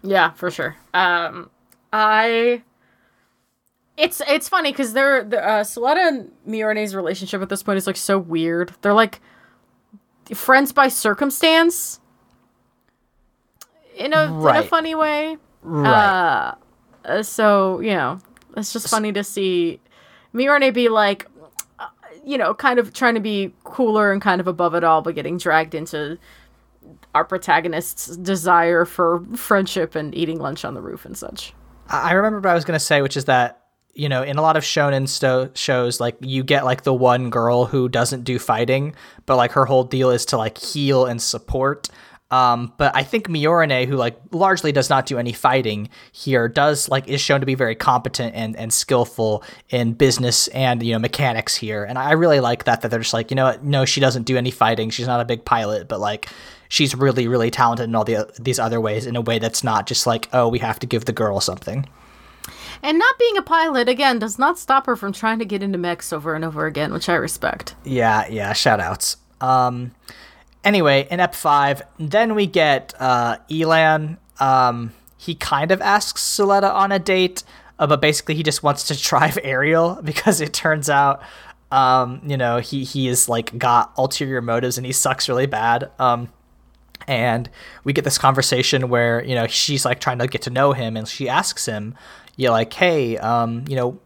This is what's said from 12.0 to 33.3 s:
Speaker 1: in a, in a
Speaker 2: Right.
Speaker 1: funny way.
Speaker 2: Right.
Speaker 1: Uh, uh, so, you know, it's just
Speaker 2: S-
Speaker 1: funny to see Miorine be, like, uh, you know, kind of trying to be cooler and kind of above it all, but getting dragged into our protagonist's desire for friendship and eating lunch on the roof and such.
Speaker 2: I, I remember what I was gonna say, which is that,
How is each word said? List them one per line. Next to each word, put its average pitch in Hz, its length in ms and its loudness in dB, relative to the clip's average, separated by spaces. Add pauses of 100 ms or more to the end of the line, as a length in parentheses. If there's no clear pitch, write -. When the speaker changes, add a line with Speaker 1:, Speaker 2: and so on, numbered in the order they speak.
Speaker 1:
in 262 180 -4
a, 311 100 4
in 202 60 0
a - 40 -6
Speaker 2:
Right. 311 360 4
Speaker 1:
funny 320 260 0
way. 311 420 -2 (260)
Speaker 2:
Right. 147 260 0
Speaker 1:
Uh, 180 640 2 (500)
uh, 196 180 -2
so, 202 580 2
you 214 100 -2
know, 160 280 -2 (360)
it's 214 160 -6
just 226 140 -8
Speaker 2:
S- - 60 -2
Speaker 1:
funny 214 200 0
to 202 120 -4
see 180 560 -2 (540)
Miorine 269 400 2
be, 233 160 4
like, 208 360 2 (540)
uh, - 80 -14 (360)
you 285 140 -4
know, 202 160 0
kind 247 260 2
of 240 140 -2
trying 233 220 2
to 220 40 0
be 202 340 -4 (100)
cooler 214 480 2
and 202 100 -2
kind 185 180 2
of 175 80 -2
above 170 280 0
it 170 80 0
all, 160 180 4
but 160 140 -6
getting 151 220 -6
dragged 160 360 0
into 156 460 -8 (960)
our 156 100 2
protagonist's 170 920 -2
desire 170 680 2
for 170 380 0 (120)
friendship 196 600 -2
and 151 180 -6
eating 160 240 -4
lunch 143 260 -8
on - 100 -8
the - 80 -12
roof - 240 -14
and - 120 -16
such. - 360 -14 (360)
Speaker 2:
I, 143 200 -2
I 170 40 4
remember 214 260 2
what 190 120 2
I - 20 6
was 170 120 2
gonna 160 140 -2
say, 147 220 2
which 135 160 -2
is 135 80 -4
that, 127 380 0 (320)